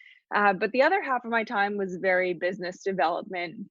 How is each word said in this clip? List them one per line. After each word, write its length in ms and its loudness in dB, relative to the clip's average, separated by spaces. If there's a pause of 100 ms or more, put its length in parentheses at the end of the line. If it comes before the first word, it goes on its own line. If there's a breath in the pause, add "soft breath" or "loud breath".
(340 soft breath)
Uh, 200 6
but 180 -2
the 80 2
other 220 4
half 240 -4
of 40 -8
my 140 0
time 320 -2
was 240 -4
very 320 2
business 500 -4
development 720 -2 (160)